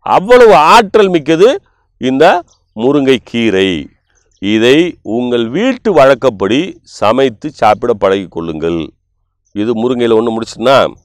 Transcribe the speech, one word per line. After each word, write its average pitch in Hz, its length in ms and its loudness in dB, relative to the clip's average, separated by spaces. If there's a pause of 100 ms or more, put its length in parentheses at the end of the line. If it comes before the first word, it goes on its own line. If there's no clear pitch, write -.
அவ்வளவு 214 540 4
ஆற்றல் 196 540 4
மிக்கது 170 480 2 (420)
இந்த 135 460 0 (300)
முருங்கைக்கீரை. 113 1120 -2 (520)
இதை 120 640 0
உங்கள் 117 460 -4
வீட்டு 220 440 -4
வழக்கப்படி 131 880 -2
சமைத்து 120 680 -4
சாப்பிட 113 440 0
பழகிக் 98 360 -2
கொள்ளுங்கள். 82 640 -6 (600)
இது 110 220 -4
முருங்கையில 120 240 -4
ஒண்ணு 113 380 0
முடிச்சுன்னா 113 580 -2 (100)